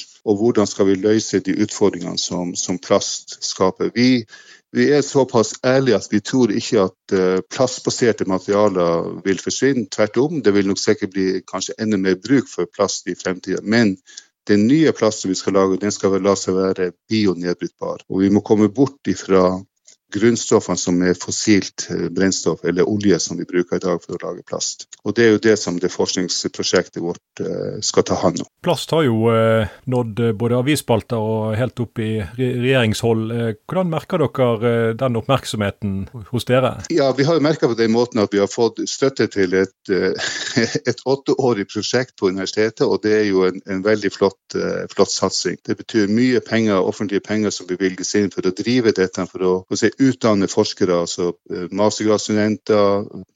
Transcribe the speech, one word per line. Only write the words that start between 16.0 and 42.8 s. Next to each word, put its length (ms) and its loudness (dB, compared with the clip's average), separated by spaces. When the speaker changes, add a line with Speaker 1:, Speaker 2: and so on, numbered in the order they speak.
Speaker 1:
vel 120 0
la 120 4
seg 180 -2
være 360 0
bionedbrytbar. 1000 -2
Og 140 0
vi 120 4
må 120 2
komme 260 4
bort 380 0
ifra 480 2
grunnstoffene 640 2
som 220 0
er 80 4
fossilt, 760 -2
eh, 200 -4
brennstoff 560 -2
eller 220 2
olje 340 2
som 160 -6
vi 80 -8
bruker 320 -2
i 60 -6
dag 180 -2
for 140 -10
å 80 -14
lage 180 -10
plast. 460 -10
Og 80 -2
det 80 2
er 80 6
jo 140 4
det 140 6
som 200 -4
det 160 -2
forskningsprosjektet 1040 -2
vårt, 220 -6
eh, 420 -6
skal 220 0
ta 160 -2
hånd 240 0
om. 60 -14
Speaker 2:
Plast 300 -2
har 160 2
jo, 240 2
eh, 380 2
nådd, 340 -2
eh, 120 2
både 260 0
avisspalter 580 0
og 380 -2
helt 260 -4
opp 220 -6
i 240 -2
re-, 320 -4
regjeringshold. 720 0
Eh, 220 -2
hvordan 180 -2
merker 300 -4
dere, 720 2
eh, 80 0
den 160 0
oppmerksomheten 1160 -4
hos 120 -4
dere? 460 0
Speaker 1:
Ja, 220 2
vi 100 -2
har 160 2
jo 80 2
merket 240 0
på 80 -2
den 140 2
måten 260 0
at 160 0
vi 80 2
har 80 2
fått 400 -2
støtte 400 0
til 240 0
et, 240 0
eh, 220 0
<laughs> 800 -4
et 160 -8
åtteårig 640 0
prosjekt 480 -4
på 160 0
universitetet, 480 -2